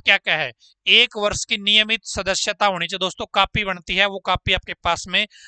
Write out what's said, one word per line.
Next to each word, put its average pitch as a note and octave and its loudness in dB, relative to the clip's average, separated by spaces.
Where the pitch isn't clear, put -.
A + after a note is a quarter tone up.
क्या G3+ 6
क्या F3+ -2
है? C3+ -4
एक A3 4
वर्ष G#3 -2
की A3+ -4
नियमित G#3+ 0
सदस्यता G3 -2
होनी F3 -2
चाहिए F#3 -8
दोस्तों, F#3 -4
कॉपी G3+ 0
बनती F#3 -6
है G3 2
वो G3 -4
कॉपी F#3+ -2
आपके F3+ -4
पास - -2
में G3 0